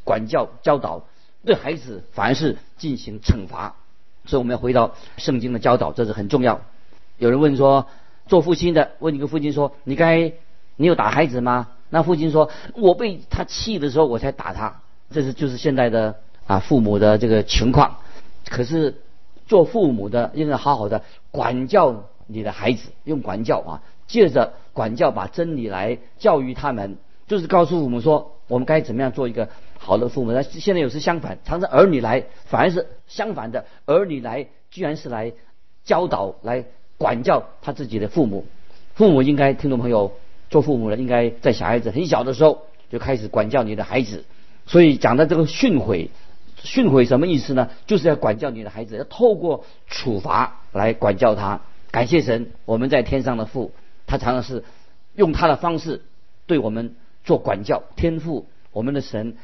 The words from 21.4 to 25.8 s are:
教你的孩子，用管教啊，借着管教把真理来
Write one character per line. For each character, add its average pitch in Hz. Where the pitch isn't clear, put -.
教 127
你 110
的 104
孩 113
子， -
用 143
管 104
教 147
啊， -
借 202
着 120
管 113
教 156
把 101
真 165
理 110
来 98